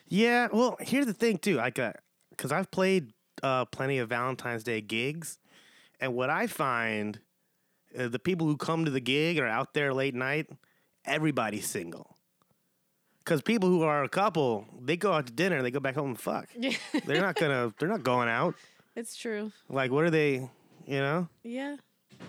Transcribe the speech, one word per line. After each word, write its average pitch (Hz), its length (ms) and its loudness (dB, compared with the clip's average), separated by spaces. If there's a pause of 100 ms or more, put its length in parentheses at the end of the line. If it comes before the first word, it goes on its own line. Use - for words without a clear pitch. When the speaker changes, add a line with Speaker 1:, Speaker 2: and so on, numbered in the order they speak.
Speaker 1:
Yeah, 233 440 4
well, 220 280 4
here's 277 260 0
the 226 80 -2
thing, 220 240 2
too. 175 200 0
Like, 120 200 -2
uh, 117 160 -2 (440)
'cause 131 140 -4
I've 180 200 -2
played, 185 420 2 (300)
uh, 131 220 2
plenty 135 340 -2
of 117 100 -2
Valentine's 120 540 -2
Day 110 180 -2
gigs, 123 560 -4 (600)
and 131 160 -2
what 127 160 0
I 190 160 0
find, 113 720 0 (800)
uh, 127 100 -2
the 117 120 -4
people 170 280 0
who 147 100 2
come 165 260 0
to 156 80 0
the 131 100 0
gig 151 360 2
and 135 80 2
are 117 40 0
out 120 240 -2
there 143 200 2
late 135 220 0
night, 139 340 -2 (560)
everybody's 127 640 0
single. - 500 -10 (1080)
'Cause 156 160 2
people 202 280 2
who 180 140 4
are 147 200 2
a 127 60 -2
couple, 151 560 2 (160)
they 147 160 0
go 196 140 2
out 151 160 2
to 120 60 -16
dinner 170 240 2
and 131 80 0
they 123 60 0
go 135 80 -2
back 135 160 -2
home 143 140 -2
and 117 100 -6
fuck. - 340 -4
Speaker 2:
<laughs> 240 60 -14
Yeah. 240 180 -2 (280)
Speaker 1:
They're 151 160 2
not 185 140 0
gonna, 127 420 2
they're 160 120 -2
not 202 140 -2
going 123 260 2
out. 139 260 0 (400)
Speaker 2:
It's 233 220 -12
true. 214 340 -6 (160)
Speaker 1:
Like, 131 240 0
what 147 140 4
are 175 60 4
they, 151 240 4 (500)
you 139 140 -2
know? 156 280 0 (160)
Speaker 2:
Yeah. 262 320 -8 (540)